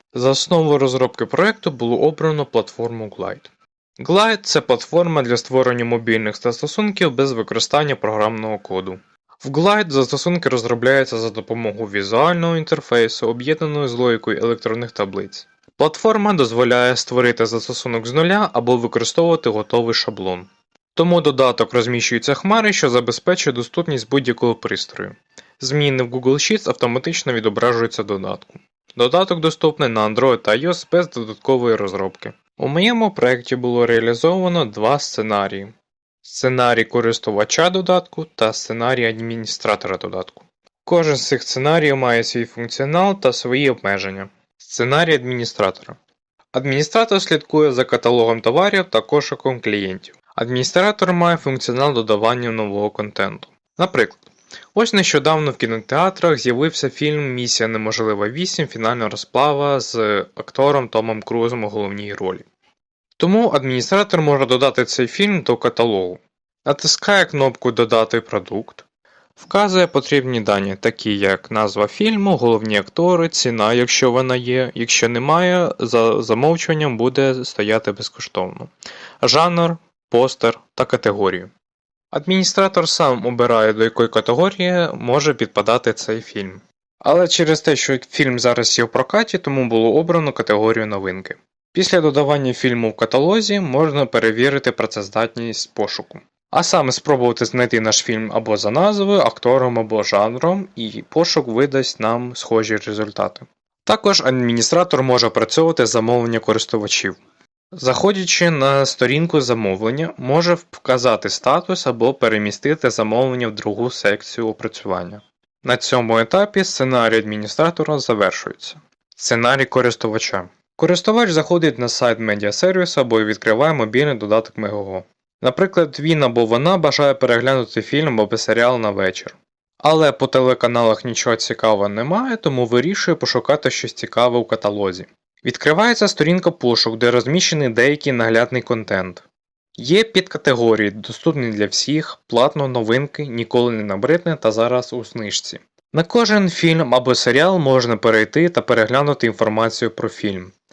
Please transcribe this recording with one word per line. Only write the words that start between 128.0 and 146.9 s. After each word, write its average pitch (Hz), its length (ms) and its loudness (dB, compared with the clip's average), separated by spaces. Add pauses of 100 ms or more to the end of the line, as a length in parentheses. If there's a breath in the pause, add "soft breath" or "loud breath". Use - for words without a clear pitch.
або 107 160 0
серіал 120 420 2
на 110 120 -2
вечір. 98 440 -4 (440)
Але 156 340 4
по - 140 -2
телеканалах 120 800 2
нічого 117 320 -2
цікавого 107 520 0
немає, 180 480 -2
тому 127 300 -2
вирішує 151 480 0
пошукати 143 560 -2
щось - 220 -6
цікаве 120 460 0
у 113 60 0
каталозі. 101 640 -4 (380)
Відкривається 190 640 2
сторінка 170 420 2
пошук, 117 480 0
де 120 120 4
розміщений 139 580 2
деякий 135 440 2
наглядний 117 500 2
контент. 98 600 -4 (540)
Є 175 280 2
підкатегорії, 117 880 0
доступні 117 600 -4
для 104 160 -2
всіх, - 600 -4
платно, 135 420 2
новинки, 127 580 -2
ніколи 120 460 0
не 110 120 -4
набридне 143 520 -2
та 110 160 0
зараз 120 400 -2
у 123 120 -8
знижці. - 560 -10 (320)
На 156 100 2
кожен 208 480 2
фільм 165 440 2